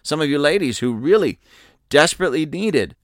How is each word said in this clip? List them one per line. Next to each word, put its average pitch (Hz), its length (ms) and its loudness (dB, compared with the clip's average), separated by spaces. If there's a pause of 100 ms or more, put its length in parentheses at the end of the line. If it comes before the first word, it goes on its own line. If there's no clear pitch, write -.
Some 156 180 -4
of 147 80 0
you 143 100 0
ladies 147 420 0
who 123 140 -2
really 151 440 0 (520)
desperately 156 560 2
needed 151 580 -2